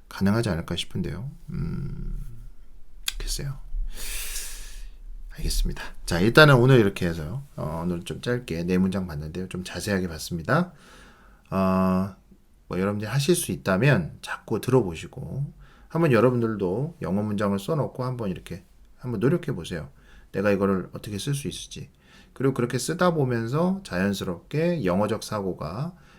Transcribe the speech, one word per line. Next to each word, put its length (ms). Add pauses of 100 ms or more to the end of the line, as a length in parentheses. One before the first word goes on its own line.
가능하지 400
않을까 260
싶은데요. 540 (220)
음, 680 (1000)
글쎄요. 400 (1800)
알겠습니다. 460 (220)
자, 140
일단은 360
오늘 240
이렇게 280
해서요. 360 (120)
어, 280
오늘 200
좀 180
짧게 420
네 140
문장 300
봤는데요. 400
좀 160
자세하게 440
봤습니다. 680 (760)
어, 680 (520)
뭐 120
여러분들이 300
하실 260
수 160
있다면 680
자꾸 400
들어보시고 920 (360)
한번 240
여러분들도 920
영어 220
문장을 340
써놓고 460
한번 260
이렇게 340 (340)
한번 220
노력해 360
보세요. 340 (420)
내가 200
이거를 420
어떻게 240
쓸 160
수 140
있을지. 420 (440)
그리고 200
그렇게 240
쓰다 360
보면서 720
자연스럽게 1000
영어적 380
사고가 720 (240)